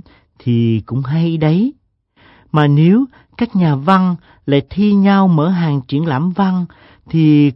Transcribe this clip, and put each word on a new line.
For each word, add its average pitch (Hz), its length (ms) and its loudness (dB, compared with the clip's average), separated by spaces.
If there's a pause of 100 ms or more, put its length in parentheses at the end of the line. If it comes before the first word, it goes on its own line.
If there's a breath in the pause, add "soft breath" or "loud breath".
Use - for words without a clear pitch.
(400 soft breath)
thì 117 460 -2
cũng 131 160 -6
hay 165 360 -4
đấy. 170 360 -2 (800 soft breath)
Mà 151 160 2
nếu 170 380 2 (320 soft breath)
các 233 180 -6
nhà 160 200 0
văn 180 400 0 (300 soft breath)
lại 139 240 0
thi 208 240 0
nhau 196 340 2
mở 160 220 2
hàng 160 380 -2
triển 147 180 -4
lãm 160 260 -4
văn 185 340 -4 (440 soft breath)
thì 151 460 2